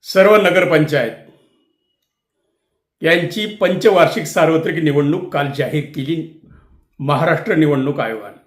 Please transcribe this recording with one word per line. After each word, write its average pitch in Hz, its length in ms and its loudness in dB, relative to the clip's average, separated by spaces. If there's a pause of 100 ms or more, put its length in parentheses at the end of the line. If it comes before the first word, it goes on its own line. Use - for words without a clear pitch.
सर्व 196 320 4
नगरपंचायत 160 760 2 (1900)
यांची 175 540 -2
पंचवार्षिक 180 680 2
सार्वत्रिक 160 580 0
निवडणूक 147 500 0
काल 143 180 -4
जाहीर 139 320 -4 (120)
केली 147 440 -8 (600)
महाराष्ट्र 147 560 -2
निवडणूक 147 440 0
आयोगाने. 110 480 -8